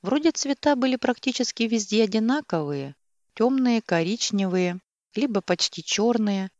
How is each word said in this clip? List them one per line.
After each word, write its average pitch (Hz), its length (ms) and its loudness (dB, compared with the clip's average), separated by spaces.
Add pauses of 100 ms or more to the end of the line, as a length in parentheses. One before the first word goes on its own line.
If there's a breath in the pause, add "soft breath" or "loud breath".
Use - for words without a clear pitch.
Вроде 294 300 0
цвета 285 440 0
были 254 220 2
практически - 640 -2
везде 220 400 0
одинаковые, 185 880 -2 (400)
тёмные, 247 480 2
коричневые, 185 1000 0 (340)
либо 220 240 0
почти - 420 -2
чёрные 208 680 0 (100)